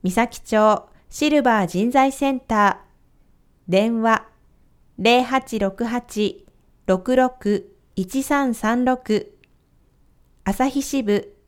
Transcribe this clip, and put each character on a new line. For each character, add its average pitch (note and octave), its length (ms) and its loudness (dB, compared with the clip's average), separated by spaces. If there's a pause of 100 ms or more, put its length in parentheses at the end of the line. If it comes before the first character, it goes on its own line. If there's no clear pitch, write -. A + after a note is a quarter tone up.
三 F#3 80 -2
崎 A#3 320 -2
町 G#3+ 480 2 (220)
シ D4+ 180 0
ル D4 140 4
バ A3 220 2
ー - 20 -6
人 G3+ 240 -2
材 C4+ 200 2
セ C4+ 200 -2
ン C4 80 -4
タ G#3 420 0 (840)
ー。 E3+ 40 -4
電 A3 300 0
話、 - 240 0 (720)
零 A#3+ 260 4
八 B3+ 360 -4
六 G3 260 -4
八 A3 600 -6 (420)
六 F#3 280 0
六 B3+ 560 0 (240)
一 F#3+ 280 -4
三 C#4 320 -2
三 A#3+ 280 -2
六。 B3+ 480 -2 (1120)
朝 A3+ 240 -2
日 C4+ 140 -4
支 C4+ 220 -4
部。 G3+ 320 -2 (120)